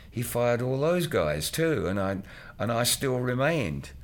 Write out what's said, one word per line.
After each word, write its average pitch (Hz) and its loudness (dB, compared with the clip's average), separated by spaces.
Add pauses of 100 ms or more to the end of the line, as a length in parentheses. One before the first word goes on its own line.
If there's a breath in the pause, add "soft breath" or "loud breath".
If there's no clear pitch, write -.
he 123 -6
fired 120 2
all 131 0
those 165 2
guys 76 0
too, 151 2
and 98 0
I, 95 0 (420 loud breath)
and 113 0
I 117 2
still 127 2
remained. 123 0 (140)